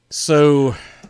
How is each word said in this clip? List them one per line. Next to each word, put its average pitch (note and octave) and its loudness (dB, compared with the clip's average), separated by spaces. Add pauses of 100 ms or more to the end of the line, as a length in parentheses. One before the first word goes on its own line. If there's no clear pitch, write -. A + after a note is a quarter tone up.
So, D3 0 (340)